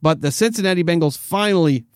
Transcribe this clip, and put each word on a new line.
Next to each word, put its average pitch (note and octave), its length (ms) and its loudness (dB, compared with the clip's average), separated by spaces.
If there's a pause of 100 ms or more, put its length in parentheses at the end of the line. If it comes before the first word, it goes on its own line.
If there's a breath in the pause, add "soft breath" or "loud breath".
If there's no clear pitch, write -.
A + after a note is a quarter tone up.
But D3+ 200 0
the C#3 100 0
Cincinnati F#3+ 540 0
Bengals D#3+ 320 0
finally, F3+ 800 0